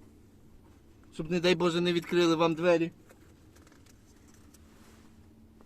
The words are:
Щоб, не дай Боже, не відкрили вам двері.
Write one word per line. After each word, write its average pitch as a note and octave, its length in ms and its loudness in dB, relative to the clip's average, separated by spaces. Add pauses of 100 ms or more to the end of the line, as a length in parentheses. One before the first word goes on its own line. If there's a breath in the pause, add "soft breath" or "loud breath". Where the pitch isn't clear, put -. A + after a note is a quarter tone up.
(1160)
Щоб, D#3+ 160 -10
не F3 100 -2
дай F3+ 140 2
Боже, F3 260 -2
не F3 120 0
відкрили E3+ 440 0
вам E3 180 0
двері. E3+ 380 0 (2750)